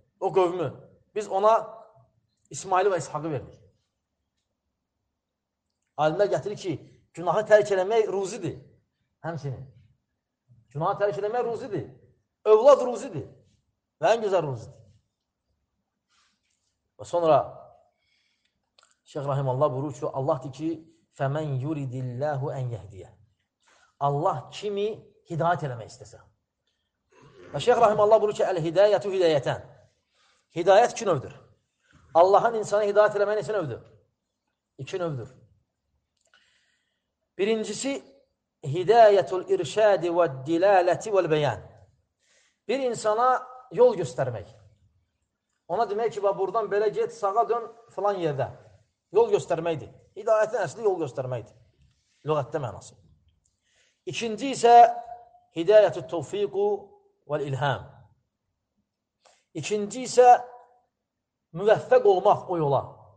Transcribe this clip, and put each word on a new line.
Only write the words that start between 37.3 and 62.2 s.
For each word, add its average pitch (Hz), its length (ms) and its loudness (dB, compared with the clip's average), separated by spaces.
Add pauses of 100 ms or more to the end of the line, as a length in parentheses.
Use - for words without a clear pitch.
Birincisi, 220 640 -4 (600)
hidayətul 185 920 4
irşədi 180 640 0
və 170 100 4 (200)
dilaləti 180 680 2
vəl 175 160 2
bəyan. 139 300 0 (1080)
Bir 240 120 -2
insana 240 680 0 (240)
yol 226 240 4
göstərmək. 127 520 -6 (1200)
Ona 190 160 -2
demək 214 280 -4
ki, 208 120 -8
"Bax, 196 140 0
buradan 190 280 -4
belə 208 280 -2
get, 220 200 -4
sağa 202 360 -2
dön 226 220 -6 (180)
filan 202 260 -4
yerdə." 147 340 -4 (640)
Yol 220 200 2
göstərməkdir. 165 580 -4 (280)
Hidayətin 214 420 -2
əsli 185 240 -6
yol 190 160 0
göstərməkdir. 127 560 -8 (720)
Lüğətdə 151 340 -4
mənası. 110 340 -12 (1120)
İkinci 220 460 -6
isə 233 520 8 (520)
hidayətut 208 540 4
tövfiqu 196 840 -4 (320)
vəl 143 200 -4
ilham. 131 380 -4 (1700)
İkinci 208 520 -6
isə 247 220 6 (1300)
müvəffəq 202 480 2
olmaq 196 480 2